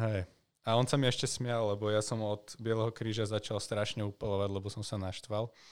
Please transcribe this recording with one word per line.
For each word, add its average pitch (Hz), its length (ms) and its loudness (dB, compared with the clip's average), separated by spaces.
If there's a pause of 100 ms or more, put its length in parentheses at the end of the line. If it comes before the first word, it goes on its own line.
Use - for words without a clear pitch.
Hej. 104 240 0 (380)
A 113 180 4
on 127 80 4
sa - 80 2
mi 135 80 4
ešte 123 240 2
smial, 117 480 0
lebo 107 160 0
ja 107 80 4
som 110 240 -2
od 104 320 -4
Bieleho 113 320 2
kríža 110 400 -2
začal 107 320 -2
strašne 104 480 -2
upalovať, 101 400 -2
lebo 98 240 -4
som 107 80 -8
sa 107 160 -6
naštval. 104 540 -4 (220)